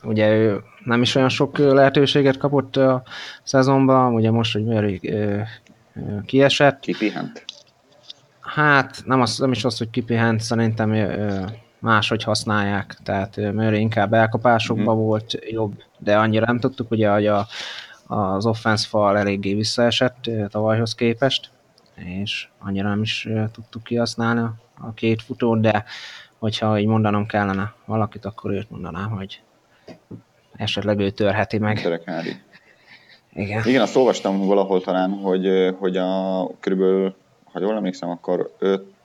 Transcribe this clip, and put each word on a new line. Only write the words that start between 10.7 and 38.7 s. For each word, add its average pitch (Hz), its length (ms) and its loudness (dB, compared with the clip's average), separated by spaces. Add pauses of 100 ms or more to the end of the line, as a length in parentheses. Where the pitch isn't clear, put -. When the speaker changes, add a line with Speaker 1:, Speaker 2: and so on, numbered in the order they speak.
Speaker 1:
ö, 110 200 0
ö, 98 320 -2 (360)
máshogy 110 440 2
használják, 101 800 -2
tehát, 98 340 -6
ö, 104 140 -4
Murray 110 280 0
inkább 110 340 0
elkapásokban 113 840 2
Speaker 2:
Mhm. 110 100 0
Speaker 1:
volt 110 280 -2 (160)
jobb, 110 340 -6 (140)
de 104 200 2
annyira 110 280 2
nem 120 140 0
tudtuk, 123 320 -4
ugye, 110 200 2
hogy 104 160 2
a, 101 180 2 (600)
az 101 380 -2
offense 110 420 0
fal 104 300 2
eléggé 101 360 -2
visszaesett, 120 720 0
ö, 110 200 -4
tavalyhoz 110 480 -2
képest, 117 540 -2 (460)
és 95 520 -8 (120)
annyira 98 300 -4
nem 104 120 -2
is, - 280 -4
ö, 110 220 -2
tudtuk 113 320 -16
kihasználni 117 560 -2
a, 117 140 -4 (260)
a 117 140 -14
két 113 280 -2
futót, 113 400 0
de 104 220 2 (540)
hogyha 107 420 -2
így 104 80 0
mondanom 107 380 2
kellene 101 480 -2 (120)
valakit, 107 400 -4
akkor 104 260 -8
őt 104 180 -6
mondanám, 92 400 -10
hogy 98 320 -10 (1120)
esetleg 104 440 -2
ő 98 100 2
törheti 101 480 -2
meg. 104 260 -2
Speaker 2:
Derek 85 200 -4
Henry. 82 320 -8 (1000)
Speaker 1:
Igen. 101 340 -4
Speaker 2:
Igen, 127 140 4
azt 98 140 0
olvastam 98 500 2
valahol 95 360 2
talán, 92 300 0
hogy, 95 340 -2
ö, 92 320 2
hogy 95 200 -2
a, 92 500 -2 (120)
körülbelül, 95 560 0 (360)
ha 87 80 -10
jól 104 160 -2
emlékszem, 92 340 -6
akkor 87 500 -4
öt 98 240 0 (220)